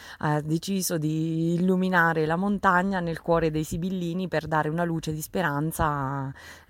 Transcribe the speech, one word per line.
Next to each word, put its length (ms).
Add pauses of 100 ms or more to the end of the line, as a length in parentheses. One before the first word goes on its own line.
(180)
ha 220
deciso 560
di 560
illuminare 720
la 120
montagna 640
nel 200
cuore 300
dei 120
Sibillini 640
per 200
dare 240
una 140
luce 280
di 80
speranza, 1120 (380)